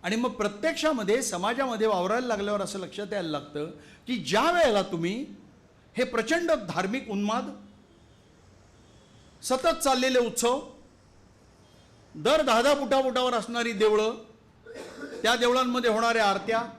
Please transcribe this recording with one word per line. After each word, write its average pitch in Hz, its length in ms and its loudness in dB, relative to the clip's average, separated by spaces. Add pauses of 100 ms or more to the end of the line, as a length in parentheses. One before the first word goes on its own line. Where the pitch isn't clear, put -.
आणि 185 140 -2
मग 240 160 0
प्रत्यक्षामध्ये 233 880 0
समाजामध्ये 220 640 -2
वावरायला 214 400 2
लागल्यावर 208 340 -2
असं 196 180 -6
लक्षात 190 340 -8
यायला 185 160 -4
लागतं 147 420 -6 (360)
की 247 180 -4
ज्या 180 260 2
वेळेला 277 320 4
तुम्ही 175 320 -2 (840)
हे 247 80 2
प्रचंड 254 460 0 (180)
धार्मिक 190 420 -4
उन्माद, 208 400 -2 (1900)
सतत 262 400 0
चाललेले 262 360 4
उत्सव, 240 420 2 (1500)
दर 247 280 2
दहा 240 200 4
दहा 285 120 6
फुटा 269 280 2
फुटावर 254 320 0
असणारी 233 380 -2
देवळं, 214 420 2 (1080)
त्या 233 140 2
देवळांमध्ये 247 540 2
होणाऱ्या 226 400 2
आरत्या 220 320 0 (160)